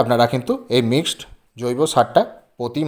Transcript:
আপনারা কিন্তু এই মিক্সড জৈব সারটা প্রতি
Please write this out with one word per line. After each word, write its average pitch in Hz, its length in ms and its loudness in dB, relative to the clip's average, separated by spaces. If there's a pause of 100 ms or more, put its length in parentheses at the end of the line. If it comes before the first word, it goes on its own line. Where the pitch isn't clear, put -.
আপনারা 120 300 2
কিন্তু 131 200 -2 (240)
এই 127 60 4 (100)
মিক্সড 160 280 -2 (360)
জৈব 123 240 -4 (140)
সারটা 135 280 4 (340)
প্রতি 120 320 -6